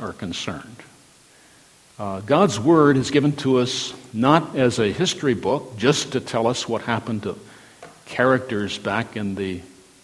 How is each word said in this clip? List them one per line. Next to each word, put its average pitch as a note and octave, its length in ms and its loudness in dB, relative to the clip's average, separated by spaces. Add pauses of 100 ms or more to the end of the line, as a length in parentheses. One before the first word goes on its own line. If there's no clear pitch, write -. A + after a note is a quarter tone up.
are F2+ 140 -8
concerned? - 600 -10 (1200)
Uh, G2 220 -8
God's C#3+ 380 2
Word C#3+ 380 6
is C3 140 0
given D3 260 2
to C3 220 2
us - 340 -2 (200)
not C#3+ 440 2
as B2 220 2
a G#2+ 120 2
history D3 440 0
book, A2 420 -4
just B2+ 360 0
to C3 80 -2
tell A#2 260 -2
us A#2+ 220 -2
what A2+ 140 -4
happened A2 420 -4
to F#2+ 140 -6 (680)
characters A#2+ 720 0
back A2 400 -6
in G2+ 180 -6
the F#2+ 260 -6 (440)